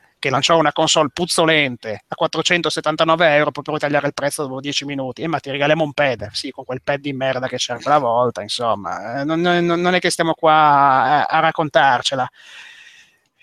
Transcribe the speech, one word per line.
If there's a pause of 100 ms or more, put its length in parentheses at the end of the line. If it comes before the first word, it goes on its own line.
(180)
che
lanciò
una
console
puzzolente
a
quattrocentosettantanove
euro
proprio
per
tagliare
il
prezzo
dopo
dieci
minuti.
"Eh,
ma
ti
regaliamo
un
pad."
Sì,
con
quel
pad
di
merda
che
c'era
quella
volta,
insomma.
Eh,
non,
non,
non
è
che
stiamo
qua
a,
a
raccontarcela. (1120)